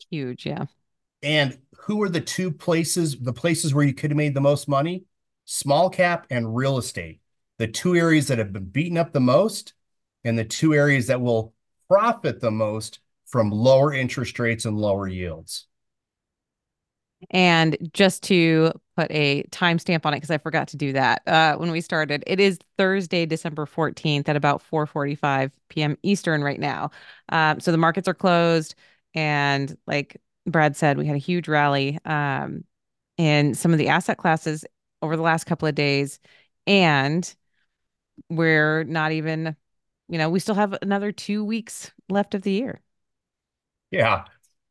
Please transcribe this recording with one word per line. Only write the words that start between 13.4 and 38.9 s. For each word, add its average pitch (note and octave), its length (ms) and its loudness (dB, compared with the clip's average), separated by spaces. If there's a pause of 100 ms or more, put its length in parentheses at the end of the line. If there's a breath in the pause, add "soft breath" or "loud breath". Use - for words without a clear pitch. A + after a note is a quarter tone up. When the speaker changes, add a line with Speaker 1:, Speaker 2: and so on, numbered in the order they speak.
Speaker 2:
lower C3 420 6
interest B2+ 460 -4
rates A#2 260 -2
and G#2+ 140 -2
lower G2+ 280 0
yields. F2+ 600 -10 (1600)
Speaker 1:
And E3 480 4 (160)
just F#3+ 300 2
to E3 480 4 (260)
put E3 140 -2
a C#3+ 400 0
timestamp E3+ 560 0
on D3 80 0
it, C3+ 60 -6
'cause D3+ 100 -6
I D3+ 80 0
forgot D3+ 300 -4
to D3 80 -12
do C#3 160 -4
that, C3 340 2
uh, D#3+ 300 4
when E3+ 120 -4
we E3 120 -2
started, D3+ 440 -4
it F#3 140 0
is G3 180 2 (220)
Thursday, F#3 480 0
December D#3 400 -6
fourteenth D3 600 -2
at D3+ 80 2
about C#3+ 280 0
four D3+ 240 -2
forty-five C#3+ 640 -2 (180)
P D#3 140 -4
M D3 180 -2
Eastern E3 420 0
right C#3+ 160 -4
now. C3+ 300 -6 (400 loud breath)
Um, D#3 300 0
so F#3 120 -2
the E3 60 2
markets E3 300 0
are F#3 80 0
closed. E3+ 580 2 (400 soft breath)
And C#3+ 720 -2
like - 340 -6 (280)
Brad D3+ 280 4
said, C#3+ 220 2
we D3 80 -2
had D3 100 -2
a C#3+ 40 -4
huge F3 280 -4
rally, D3 560 0
um, C#3+ 600 -4 (520)
in D3 380 2
some E3 200 2
of D#3+ 40 4
the C#3 120 2
asset E3+ 280 0
classes D#3+ 480 -2 (380)
over D#3+ 120 -2
the D#3+ 60 -2
last E3 220 0
couple D#3+ 240 -4
of D3 80 -2
days. C#3 440 0 (460 soft breath)
And E3 720 2 (920)
we're D#3+ 580 2
not D#3 260 -2